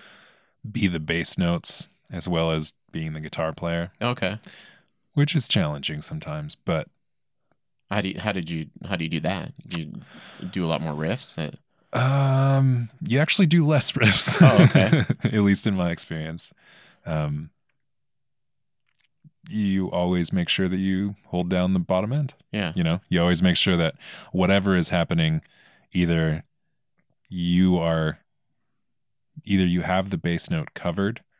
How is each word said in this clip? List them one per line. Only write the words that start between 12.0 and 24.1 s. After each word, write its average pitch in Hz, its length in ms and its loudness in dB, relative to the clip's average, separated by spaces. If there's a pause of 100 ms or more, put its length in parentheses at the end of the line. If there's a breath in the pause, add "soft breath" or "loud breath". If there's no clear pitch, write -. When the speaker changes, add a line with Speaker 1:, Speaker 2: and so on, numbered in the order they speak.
Speaker 1:
you 131 160 0
actually 160 280 4
do 156 200 4
less 151 260 2
<laughs> 139 80 -2
riffs. - 400 4
Speaker 2:
Oh, 143 240 10
okay. 131 400 6 (200)
Speaker 1:
<laughs> - 120 0
At 104 60 4
least 98 240 4
in 101 80 2
my 87 160 0
experience. 82 600 -8 (540 soft breath)
Um, 76 440 -4 (2000)
you 98 420 -2
always 87 420 0
make 90 160 -2
sure 95 200 0
that 92 100 -4
you 95 380 -2 (100)
hold 90 220 -4
down 92 240 0
the 95 60 2
bottom 95 340 -2
end. 143 220 -4 (180)
Speaker 2:
Yeah. 95 240 -4
Speaker 1:
You 87 80 0
know, 82 240 0
you 87 120 2
always 87 220 2
make 90 140 4
sure 92 200 2
that 82 180 0 (380 loud breath)